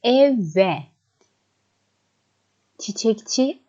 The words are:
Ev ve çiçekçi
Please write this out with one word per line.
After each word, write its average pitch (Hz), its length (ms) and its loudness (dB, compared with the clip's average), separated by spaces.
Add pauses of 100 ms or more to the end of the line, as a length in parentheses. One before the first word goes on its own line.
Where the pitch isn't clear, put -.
Ev 262 340 4 (180)
ve 185 180 2 (2000)
çiçekçi 226 880 -4